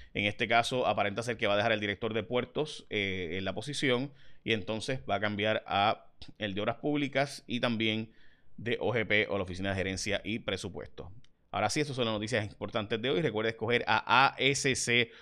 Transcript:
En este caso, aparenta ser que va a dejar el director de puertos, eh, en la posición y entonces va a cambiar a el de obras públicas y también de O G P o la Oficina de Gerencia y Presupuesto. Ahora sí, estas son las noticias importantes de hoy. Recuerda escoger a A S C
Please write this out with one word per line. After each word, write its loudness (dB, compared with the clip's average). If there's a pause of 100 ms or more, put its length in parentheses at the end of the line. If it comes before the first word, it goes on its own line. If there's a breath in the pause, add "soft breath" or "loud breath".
(140)
En 0
este 0
caso, 4
aparenta 2
ser -4
que 0
va 4
a 4
dejar 4
el 2
director -2
de 0
puertos, -4
eh, -2
en -4
la -2
posición 0 (300 soft breath)
y 0
entonces -2 (100)
va 2
a -2
cambiar 0
a 2 (320)
el -4
de -2
obras -2
públicas -2
y -4
también 0 (460 soft breath)
de -2
O 0
G 0
P 4
o 0
la 0
Oficina -4
de -2
Gerencia -2
y -4
Presupuesto. -8 (380)
Ahora 0
sí, 0
estas -2
son 0
las 0
noticias 0
importantes -4
de 0
hoy. 2
Recuerda 0
escoger 0
a 6
A 0
S 2
C 2 (120)